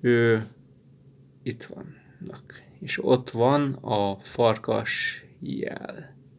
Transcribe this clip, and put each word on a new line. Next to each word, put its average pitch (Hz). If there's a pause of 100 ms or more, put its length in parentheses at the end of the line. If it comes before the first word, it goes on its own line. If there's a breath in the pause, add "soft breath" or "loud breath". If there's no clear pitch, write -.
Ő 117 (960)
itt 120
vannak. - (180)
És -
ott 127
van 139
a 101
farkas - (160)
jel. - (220)